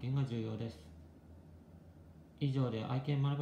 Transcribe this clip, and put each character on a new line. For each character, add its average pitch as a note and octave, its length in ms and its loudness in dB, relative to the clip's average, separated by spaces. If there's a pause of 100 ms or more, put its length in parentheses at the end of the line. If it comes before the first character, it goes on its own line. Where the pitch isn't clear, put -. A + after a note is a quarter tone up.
見 C3 140 0
が C#3 80 6
重 A#2 180 0
要 A2 160 -2
で A2+ 120 -2
す。 - 100 -12 (1600)
以 C#3+ 120 4
上 B2+ 200 4
で A2+ 120 0
愛 C3 180 2
犬 C#3 200 2
丸× C#3 200 4